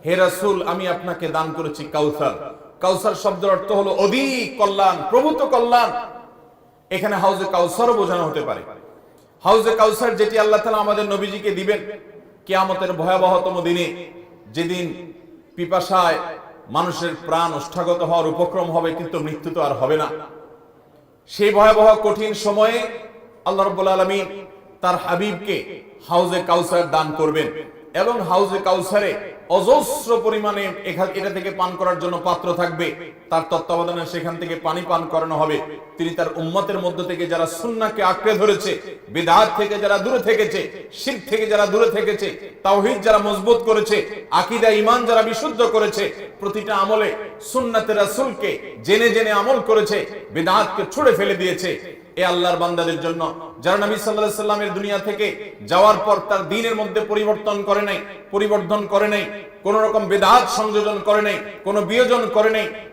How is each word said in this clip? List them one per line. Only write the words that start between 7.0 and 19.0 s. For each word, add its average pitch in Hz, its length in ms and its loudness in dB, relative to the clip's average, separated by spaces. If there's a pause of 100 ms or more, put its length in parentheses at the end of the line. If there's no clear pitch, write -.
হাউজে 190 360 2
কাউসারও 202 420 2
বোঝানো 180 320 0
হতে 147 160 -4
পারে। 101 200 -6 (840)
হাউজে 220 320 4
কাউসার 220 400 2
যেটি 214 240 2
আল্লাহ 214 200 4
তাআলা 220 180 0
আমাদের 208 280 0
নবীজিকে 202 460 -4
দিবেন 190 280 -2 (680)
কিয়ামতের 190 480 -2
ভয়াবহতম 180 680 2
দিনে, 175 520 -4 (340)
যেদিন 170 640 -6 (420)
পিপাসায় 175 640 0 (500)
মানুষের 170 400 -2 (160)
প্রাণ 165 280 0
ওষ্ঠাগত 175 480 -2
হওয়ার 165 260 0
উপক্রম 175 440 -2
হবে, 165 220 0
কিন্তু 165 260 -6